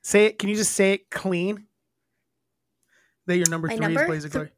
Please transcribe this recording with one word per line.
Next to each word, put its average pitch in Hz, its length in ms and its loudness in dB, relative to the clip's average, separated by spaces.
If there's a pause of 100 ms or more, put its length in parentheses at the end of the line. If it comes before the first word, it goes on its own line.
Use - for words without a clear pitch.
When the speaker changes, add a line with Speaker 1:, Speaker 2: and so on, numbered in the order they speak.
Speaker 1:
Say 208 240 4
it. 214 120 -2
Can 196 100 -4
you 208 80 -2
just 208 160 -2
say 196 200 2
it - 180 -6
clean? 190 560 -4 (1600)
That 180 100 0
your 170 120 2
number 165 200 -2
Speaker 2:
My 226 80 -2
Speaker 1:
three 220 100 -2
Speaker 2:
number 165 160 2
Speaker 1:
is - 40 2
Blaze 156 180 -2
of 147 80 -10
Speaker 2:
th- 151 80 -2
Speaker 1:
Glory? 151 160 -10